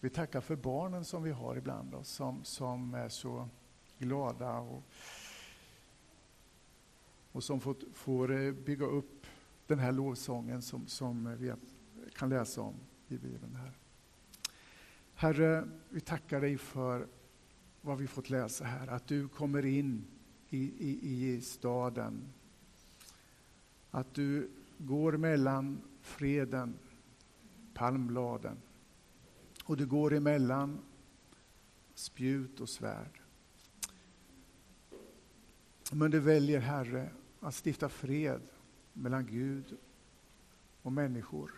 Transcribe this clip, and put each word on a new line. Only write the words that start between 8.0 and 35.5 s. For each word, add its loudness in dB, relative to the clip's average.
eh, 2
bygga -2
upp -2
den 4
här 4
lovsången -2
som, -6
som -4
vi -2
kan 0
läsa 2
om -6
i -6
Bibeln -10
här. -12
Herre, 6
vi -6
tackar -2
dig 2
för -2
vad -2
vi -2
fått -8
läsa 0
här, -4
att -6
du 0
kommer 0
in 2
i, -2
i, 0
i -4
staden. -2
Att -2
du 2
går 2
mellan 4
freden, 0
palmbladen. 0
Och 0
du 4
går 6
emellan 4
spjut -2
och -4
svärd. -6